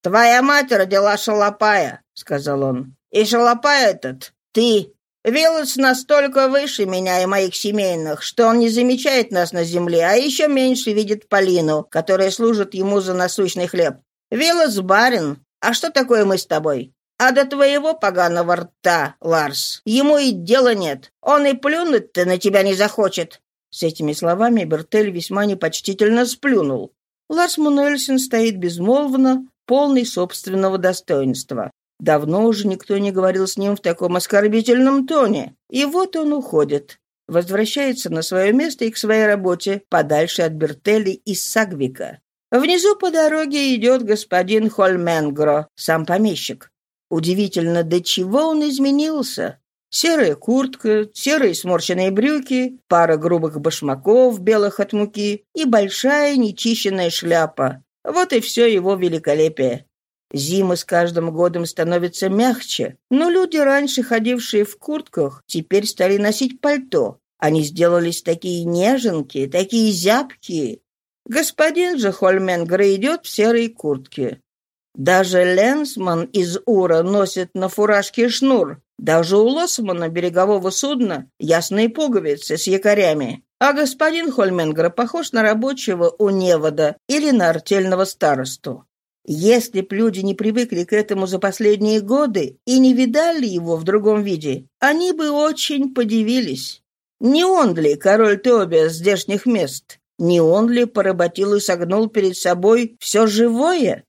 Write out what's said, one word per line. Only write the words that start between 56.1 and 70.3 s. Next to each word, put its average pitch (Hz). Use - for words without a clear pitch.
нечищенная 208
шляпа. 165
Вот 359
и 226
все 233
его 196
великолепие. 156
Зимы 175
с -
каждым 170
годом 170
становятся 175
мягче, 226
но 302
люди, 349
раньше 277
ходившие 233
в -
куртках, 170
теперь 190
стали 196
носить 220
пальто. 262
Они 156
сделались 170
такие 170
неженки, 170
такие 190
зябкие. 180